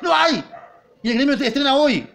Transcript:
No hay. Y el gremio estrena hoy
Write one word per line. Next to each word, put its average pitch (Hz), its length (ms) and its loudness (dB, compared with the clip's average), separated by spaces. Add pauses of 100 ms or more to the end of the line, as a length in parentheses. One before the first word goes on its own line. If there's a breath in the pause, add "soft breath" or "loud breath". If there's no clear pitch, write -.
No 339 140 0
hay. 311 280 0 (600)
Y 226 80 -2
el 226 60 0
gremio 277 180 2
estrena 269 400 0
hoy 262 400 0